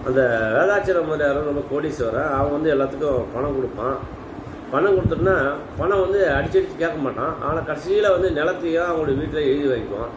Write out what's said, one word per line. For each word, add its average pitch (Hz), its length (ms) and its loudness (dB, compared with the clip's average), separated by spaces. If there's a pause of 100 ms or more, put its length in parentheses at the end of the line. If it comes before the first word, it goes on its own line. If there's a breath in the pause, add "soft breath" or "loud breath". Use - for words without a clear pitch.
அந்த 131 160 2 (320)
வேதாச்சலம் 175 540 2
மாதிரியான 147 360 0
ரொம்ப 143 200 -2
கோடீஸ்வரன், 135 720 -2
அவன் 139 200 0
வந்து 156 180 0
எல்லாத்துக்கும் 135 640 0
பணம் 139 220 -2
கொடுப்பான். 123 420 -2 (720)
பணம் 185 240 4
கொடுத்தோம்னா 180 420 2 (400)
பணம் 190 240 0
வந்து 190 280 2
அடிச்சு 147 300 2
அடிச்சு - 200 -2
கேட்க 165 180 -2
மாட்டான், 131 460 -2
ஆனால் 151 220 -2
கடைசியில 185 460 2
வந்து 180 200 4
நிலத்தையும் 170 580 0
அவங்களுடைய 151 300 0
வீட்டுல 151 240 -2
எழுதி 143 260 2
வாங்கிக்குவான் 110 480 -4